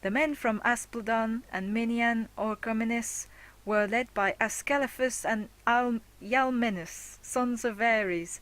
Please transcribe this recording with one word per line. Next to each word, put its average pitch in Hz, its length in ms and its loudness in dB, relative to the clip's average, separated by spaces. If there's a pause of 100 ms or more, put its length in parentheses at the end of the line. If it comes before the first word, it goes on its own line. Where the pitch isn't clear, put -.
The 196 100 0
men 294 240 2
from 226 280 0
Aspledon 226 880 0
and 190 220 -4
Minian 233 640 0
Orchomenus 226 880 -2 (400)
were 208 220 2
led 233 260 -2
by 196 260 2
Ascalaphus 254 880 0
and 214 240 0 (160)
Al-, 240 360 2 (200)
Ialmenus, 233 1000 0
sons 247 440 -2
of 214 160 -2
Ares 202 600 2